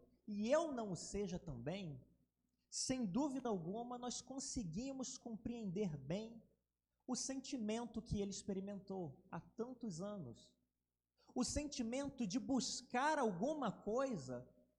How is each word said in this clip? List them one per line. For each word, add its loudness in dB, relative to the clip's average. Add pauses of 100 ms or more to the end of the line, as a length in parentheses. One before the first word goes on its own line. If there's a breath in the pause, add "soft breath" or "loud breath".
(260)
e 2
eu 6
não 0
o 0
seja -2
também, -4 (680)
sem 0
dúvida 2
alguma -2
nós -4
conseguimos -4
compreender -2
bem -4 (640)
o 2
sentimento -2
que 0
ele 2
experimentou -4 (160)
há -6
tantos -6
anos. -6 (840 loud breath)
O 4
sentimento 0
de 2
buscar 2
alguma 4
coisa 0 (300)